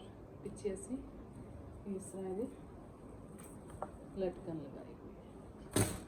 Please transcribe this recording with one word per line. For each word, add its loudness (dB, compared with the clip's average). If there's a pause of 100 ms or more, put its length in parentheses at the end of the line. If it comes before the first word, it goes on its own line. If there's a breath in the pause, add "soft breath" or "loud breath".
(420)
ਪਿੱਛੇ 2
ਅਸੀਂ 0 (1000)
ਇਸ 0
ਤਰ੍ਹਾਂ 2
ਇਹਦੇ 6 (1700)
ਲਟਕਣ 4
ਲਗਾਏ -2
ਹੋਏ 2
ਆ। 12 (220)